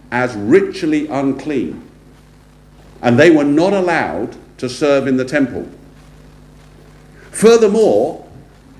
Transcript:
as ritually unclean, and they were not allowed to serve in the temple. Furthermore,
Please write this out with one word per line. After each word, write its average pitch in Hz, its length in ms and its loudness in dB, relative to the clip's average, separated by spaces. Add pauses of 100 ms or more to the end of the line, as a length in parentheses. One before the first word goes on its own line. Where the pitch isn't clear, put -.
(120)
as 120 240 -4
ritually 151 720 0
unclean, 135 800 -6 (1120)
and 120 160 2
they 165 140 6
were 151 140 4
not 160 280 2
allowed 139 640 -4 (220)
to 127 120 -8
serve 139 380 0
in 131 100 0
the 127 80 -2
temple. 131 420 -4 (1600)
Furthermore, 202 960 2 (520)